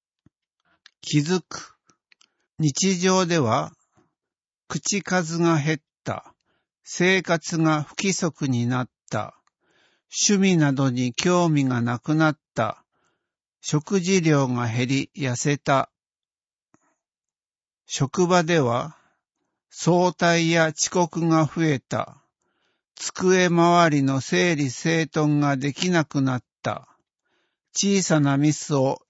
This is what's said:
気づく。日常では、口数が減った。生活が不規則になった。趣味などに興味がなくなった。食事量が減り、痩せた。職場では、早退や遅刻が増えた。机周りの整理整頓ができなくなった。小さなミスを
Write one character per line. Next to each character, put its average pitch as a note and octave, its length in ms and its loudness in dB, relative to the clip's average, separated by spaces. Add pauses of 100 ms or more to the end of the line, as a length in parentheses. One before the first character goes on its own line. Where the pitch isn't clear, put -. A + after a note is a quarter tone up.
(1000)
気 D3 200 -2
づ E3+ 200 -2
く。 - 340 -18 (840)
日 F3 400 0
常 F#3 260 2
で E3+ 140 -2
は、 C3 340 0 (960)
口 - 340 -6
数 E3+ 380 -4
が E3 200 2
減 D#3 180 -2
っ - 20 -8 (260)
た。 - 300 -10 (480)
生 F#3 400 0
活 E3+ 340 -4
が D#3 260 2
不 - 140 -12
規 G3 160 -2
則 D#3 360 -4
に A#2+ 180 0
な B2+ 180 -2
っ - 60 -18 (200)
た。 G#2+ 300 -8 (880)
趣 F#3+ 260 4
味 - 40 4
な D3 140 2
ど C3+ 180 0
に B2 240 -4
興 F3+ 340 2
味 C#3+ 160 2
が C3 160 -2
な A#2+ 180 -4
く - 160 -4
な D#3 180 2
っ - 60 -8 (160)
た。 - 300 -4 (760)
食 D#3 400 -2
事 F3+ 220 2
量 D3 260 2
が A#2+ 180 -2
減 A#2+ 220 -2
り、 C3+ 280 -2
痩 B2+ 200 -4
せ D3 200 -2
た。 C3+ 340 -2 (2000)
職 F3 400 -2
場 F3+ 160 2
で E3 180 2
は、 B2 360 -2 (760)
早 F3+ 380 2
退 E3+ 420 0
や D#3+ 260 2
遅 - 140 -4
刻 E3+ 380 -2
が D#3+ 160 4
増 E3 200 -2
え D3 140 0
た。 - 420 -8 (760)
机 F#3 500 0
周 E3+ 520 4
り C#3 40 0
の C3+ 180 0
整 F3 360 0
理 C#3+ 140 -2
整 D#3+ 360 -2
頓 D3+ 340 0
が C#3+ 160 0
で C3+ 160 -4
き F3+ 180 -4
な E3+ 140 2
く - 180 -4
な C3 160 -2
っ - 60 -16 (180)
た。 B2 260 -8 (840)
小 G3 300 0
さ D#3+ 160 2
な C#3 180 2
ミ D3 160 2
ス - 220 -6
を C3+ 360 0